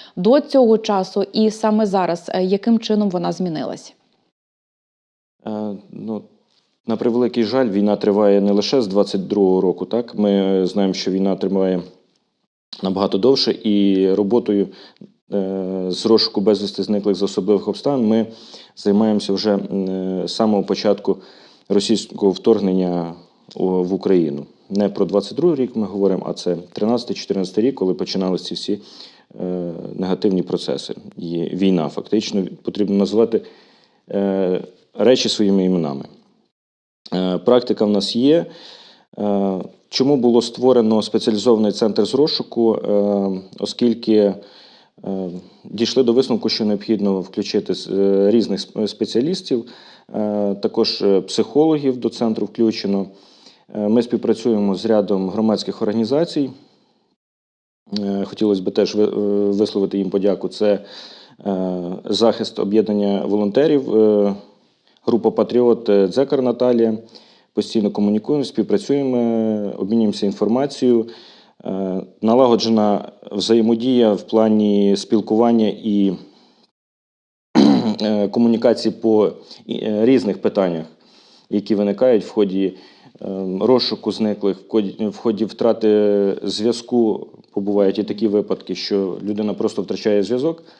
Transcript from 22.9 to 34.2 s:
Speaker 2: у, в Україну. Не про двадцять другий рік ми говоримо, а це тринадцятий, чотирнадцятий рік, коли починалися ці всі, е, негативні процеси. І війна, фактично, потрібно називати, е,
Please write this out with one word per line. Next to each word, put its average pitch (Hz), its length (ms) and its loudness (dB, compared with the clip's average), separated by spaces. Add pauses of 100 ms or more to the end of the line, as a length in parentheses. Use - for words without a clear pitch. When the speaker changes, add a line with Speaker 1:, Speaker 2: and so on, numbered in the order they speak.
Speaker 2:
у, - 120 -2
в 92 260 0
Україну. 85 520 0 (240)
Не 101 200 0
про 101 160 0
двадцять 98 300 -2
другий 160 200 2
рік 131 200 -4
ми 107 120 -4
говоримо, 95 420 0
а 85 40 -6
це 87 240 -4 (160)
тринадцятий, 110 420 -2
чотирнадцятий 98 480 -4
рік, 131 120 0
коли 92 180 0
починалися 92 520 -4
ці - 80 -8
всі, 101 260 -6 (600)
е, 90 300 -6 (240)
негативні 92 480 0
процеси. - 520 -6 (220)
І 85 220 -6 (140)
війна, 90 360 0
фактично, 104 540 -4 (200)
потрібно 101 320 -2
називати, 104 460 2 (720)
е, 95 500 0 (320)